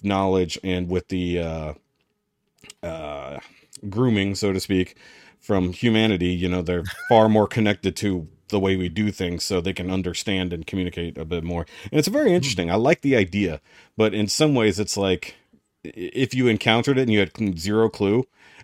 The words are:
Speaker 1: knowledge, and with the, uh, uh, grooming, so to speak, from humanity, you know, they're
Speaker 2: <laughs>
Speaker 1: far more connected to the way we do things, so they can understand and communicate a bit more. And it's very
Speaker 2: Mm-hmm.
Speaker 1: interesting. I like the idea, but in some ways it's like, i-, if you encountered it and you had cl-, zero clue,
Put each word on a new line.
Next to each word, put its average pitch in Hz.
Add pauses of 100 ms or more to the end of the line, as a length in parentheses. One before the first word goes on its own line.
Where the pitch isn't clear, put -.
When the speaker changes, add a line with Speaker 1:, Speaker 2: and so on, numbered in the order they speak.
Speaker 1:
knowledge, 95
and 90
with 90
the, 90
uh, 80 (1080)
uh, 73 (500)
grooming, 101
so 101
to 95
speak, 92 (420)
from 90
humanity, 110
you 90
know, 90
they're 87
Speaker 2:
<laughs> -
Speaker 1:
far 110
more 107
connected 101
to 92 (220)
the 104
way 95
we 92
do 104
things, 87
so 92
they 90
can 90
understand 92
and 82
communicate 87
a 78
bit 82
more. 85 (240)
And 147
it's 151
very 285
Speaker 2:
Mm-hmm. 180
Speaker 1:
interesting. 107
I 90
like 127
the 139
idea, 92 (360)
but 107
in 104
some 151
ways 107
it's 101
like, 95 (500)
i-, -
if 120
you 127
encountered 117
it 131
and 123
you 104
had 95
cl-, 101
zero 104
clue, 107 (380)